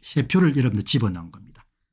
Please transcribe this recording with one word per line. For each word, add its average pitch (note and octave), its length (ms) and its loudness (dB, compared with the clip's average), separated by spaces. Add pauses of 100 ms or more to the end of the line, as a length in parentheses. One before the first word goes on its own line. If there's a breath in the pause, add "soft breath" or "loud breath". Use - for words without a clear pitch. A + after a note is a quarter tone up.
세 - 260 -4
표를 E3+ 280 4
여러분들 A2+ 280 0
집어넣은 F2 460 -2
겁니다. - 360 -20 (260)